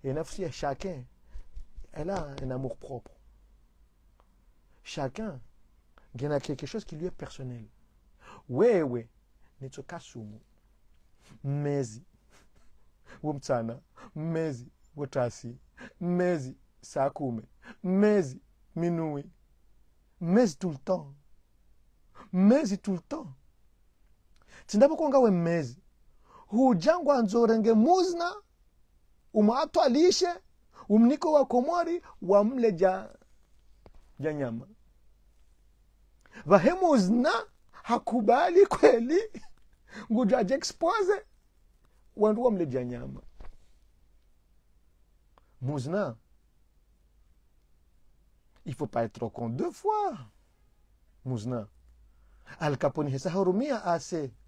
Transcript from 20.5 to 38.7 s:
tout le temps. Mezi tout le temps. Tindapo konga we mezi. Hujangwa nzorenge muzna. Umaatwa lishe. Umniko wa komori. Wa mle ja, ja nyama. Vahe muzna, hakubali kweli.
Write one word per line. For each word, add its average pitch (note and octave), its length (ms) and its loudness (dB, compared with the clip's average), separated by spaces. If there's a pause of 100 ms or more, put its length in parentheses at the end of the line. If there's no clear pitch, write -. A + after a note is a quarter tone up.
tout F3+ 140 -6
le C#3 80 -10
temps. D#3 360 -6 (1160)
Mezi G3+ 460 4
tout G3 160 -6
le E3+ 60 -6
temps. C#4 280 -12 (1400)
Tindapo C#4 300 4
konga C#4+ 220 2
we A#3+ 120 6
mezi. E3+ 520 0 (680)
Hujangwa C4 720 4
nzorenge A3+ 500 4
muzna. F4 640 4 (1000)
Umaatwa C4 540 4
lishe. F4 400 4 (600)
Umniko B3 440 4
wa C#4+ 140 6
komori. E4 560 0 (200)
Wa G3+ 220 4
mle A#3 280 0
ja, F#3 380 0 (1080)
ja D3+ 140 -4
nyama. C3 340 -6 (1800)
Vahe F#3+ 260 6
muzna, C#4 600 2 (400)
hakubali C4 920 4
kweli. E4 760 2 (680)